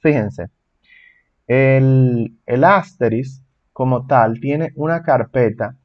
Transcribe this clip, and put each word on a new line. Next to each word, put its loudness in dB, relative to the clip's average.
Fíjense, -2
el, 2
el 0
asterisk -2
como -4
tal 0
tiene -6
una -4
carpeta -2